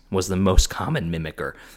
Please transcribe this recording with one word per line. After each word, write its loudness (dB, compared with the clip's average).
was 0
the 0
most 4
common -4
mimicker. -6